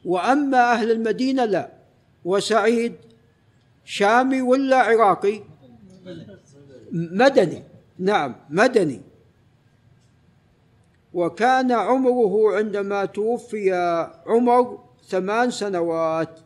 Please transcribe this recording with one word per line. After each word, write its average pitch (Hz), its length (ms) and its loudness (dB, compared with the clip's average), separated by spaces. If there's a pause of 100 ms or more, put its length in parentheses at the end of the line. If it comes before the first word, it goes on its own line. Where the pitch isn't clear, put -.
وأما 240 640 2
أهل 226 200 0
المدينة 226 540 0
لا. 175 260 -4 (540)
وسعيد 214 680 0 (920)
شامي 254 560 0
ولا 262 360 2
عراقي؟ 214 640 2 (1500)
مدني، 180 720 0 (360)
نعم، 175 360 -2 (140)
مدني. 180 520 0 (2000)
وكان 226 580 0
عمره 220 840 2
عندما 202 480 -2
توفي 214 680 -4 (560)
عمر 240 520 2 (280)
ثمان 208 440 -2
سنوات 165 960 -4